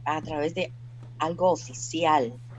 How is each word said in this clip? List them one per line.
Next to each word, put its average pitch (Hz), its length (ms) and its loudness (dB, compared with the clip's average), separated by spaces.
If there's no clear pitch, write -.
a 151 180 0
través 156 320 -2
de 180 180 -2
algo 170 340 4
oficial, 156 800 2